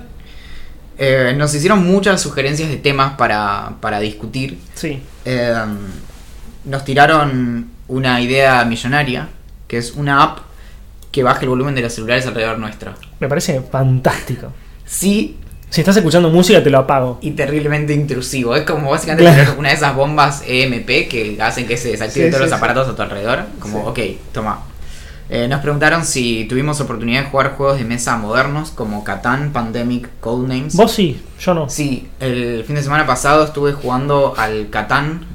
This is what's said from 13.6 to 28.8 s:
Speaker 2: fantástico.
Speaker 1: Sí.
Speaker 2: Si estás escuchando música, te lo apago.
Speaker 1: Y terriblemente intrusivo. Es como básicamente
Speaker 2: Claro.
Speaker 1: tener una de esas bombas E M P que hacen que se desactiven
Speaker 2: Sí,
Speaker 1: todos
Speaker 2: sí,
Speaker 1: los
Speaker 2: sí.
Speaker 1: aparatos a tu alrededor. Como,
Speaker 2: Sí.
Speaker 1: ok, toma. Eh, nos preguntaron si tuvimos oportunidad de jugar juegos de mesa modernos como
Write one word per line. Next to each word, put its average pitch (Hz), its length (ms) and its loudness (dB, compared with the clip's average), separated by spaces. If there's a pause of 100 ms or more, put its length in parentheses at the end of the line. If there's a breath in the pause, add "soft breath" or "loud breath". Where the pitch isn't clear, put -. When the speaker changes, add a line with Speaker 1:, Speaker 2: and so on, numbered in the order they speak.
Speaker 2:
fantástico. 131 920 0 (340 soft breath)
Speaker 1:
Sí. 208 520 0 (320)
Speaker 2:
Si - 120 0
estás 190 160 4
escuchando 170 320 6
música, 175 340 8
te 151 60 4
lo 135 100 6
apago. 131 420 2
Speaker 1:
Y 147 100 -6
terriblemente 147 600 0
intrusivo. 131 640 -2
Es 151 80 0
como 151 260 -2
básicamente 165 360 2
Speaker 2:
Claro. 147 180 10
Speaker 1:
tener 131 160 2
una 143 100 0
de 147 60 4
esas 147 200 0
bombas 143 520 2
E 127 160 2
M 123 160 0
P 123 300 0
que 107 320 -4
hacen 120 260 -2
que 117 100 -2
se 123 140 -4
desactiven 113 380 0
Speaker 2:
Sí, - 20 2
Speaker 1:
todos 135 140 2
Speaker 2:
sí, 165 60 2
Speaker 1:
los 120 80 0
Speaker 2:
sí. 110 40 -4
Speaker 1:
aparatos 123 240 2
a 113 80 -4
tu 113 60 -4
alrededor. 101 380 -4 (200)
Como, 107 340 -6
Speaker 2:
Sí. 98 240 -4
Speaker 1:
ok, - 160 -14
toma. 107 280 -4 (680 loud breath)
Eh, 120 200 -2
nos 139 100 -2
preguntaron 147 460 0
si 117 400 -2
tuvimos 143 340 -2
oportunidad 117 460 -2
de - 40 -10
jugar 135 280 0
juegos 139 220 2
de 123 40 -2
mesa 123 320 -2
modernos 131 560 -2
como 104 320 -6